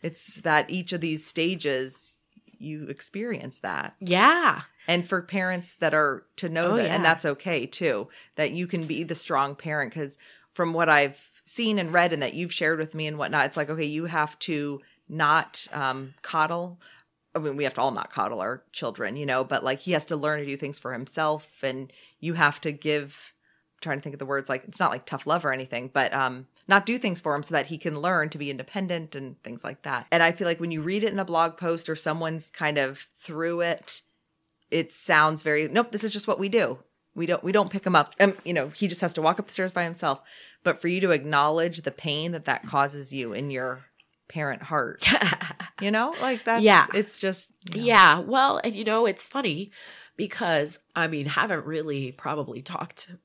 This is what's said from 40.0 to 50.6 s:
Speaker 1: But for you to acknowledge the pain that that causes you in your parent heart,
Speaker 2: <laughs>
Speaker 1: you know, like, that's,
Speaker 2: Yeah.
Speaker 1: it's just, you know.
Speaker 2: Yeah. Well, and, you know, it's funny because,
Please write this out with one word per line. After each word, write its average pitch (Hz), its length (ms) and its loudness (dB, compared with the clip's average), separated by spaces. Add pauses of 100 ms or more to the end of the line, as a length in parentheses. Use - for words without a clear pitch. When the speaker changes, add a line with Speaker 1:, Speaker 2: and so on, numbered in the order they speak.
Speaker 1:
But 175 180 0
for 175 80 0
you 180 120 2
to 190 100 2
acknowledge 151 720 2
the 143 80 -2
pain 151 420 -4
that 156 140 -8
that 135 200 -2
causes 139 460 -2
you 123 220 -6
in 139 160 -4
your 127 340 -6 (440)
parent 147 340 -6
heart, 135 420 -2 (400)
Speaker 2:
<laughs> - 380 -12
Speaker 1:
you 202 80 0
know, 233 320 0
like, 247 220 -2
that's, 226 180 2
Speaker 2:
Yeah. 202 320 10
Speaker 1:
it's 208 240 -2
just, 190 320 -4 (240)
you 208 60 -4
know. 233 60 0
Speaker 2:
Yeah. 190 340 10
Well, 262 440 4
and, 226 100 -2
you 202 100 -8
know, 220 200 2
it's 196 220 0
funny 202 460 -4 (440)
because, 156 640 0 (180)